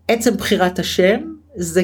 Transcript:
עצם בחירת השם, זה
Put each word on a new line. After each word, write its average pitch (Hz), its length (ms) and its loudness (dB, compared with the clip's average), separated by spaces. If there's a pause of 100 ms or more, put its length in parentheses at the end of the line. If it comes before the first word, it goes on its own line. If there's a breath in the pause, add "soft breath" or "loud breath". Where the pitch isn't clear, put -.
עצם 226 300 0
בחירת 180 420 0
השם, 190 400 2 (360)
זה 175 280 0